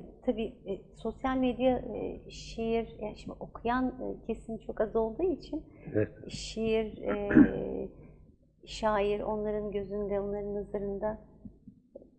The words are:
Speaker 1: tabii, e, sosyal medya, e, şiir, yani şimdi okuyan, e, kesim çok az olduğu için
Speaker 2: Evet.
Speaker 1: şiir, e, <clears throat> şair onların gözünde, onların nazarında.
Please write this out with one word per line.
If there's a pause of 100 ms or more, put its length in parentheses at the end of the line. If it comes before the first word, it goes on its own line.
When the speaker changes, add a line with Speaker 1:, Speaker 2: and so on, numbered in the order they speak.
(260)
Speaker 1:
tabii, (240)
e,
sosyal
medya,
e,
şiir, (140)
yani
şimdi
okuyan,
e,
kesim
çok
az
olduğu
için (320)
Speaker 2:
Evet. (200)
Speaker 1:
şiir,
e, (1400)
<clears throat>
şair
onların
gözünde,
onların
nazarında. (1000)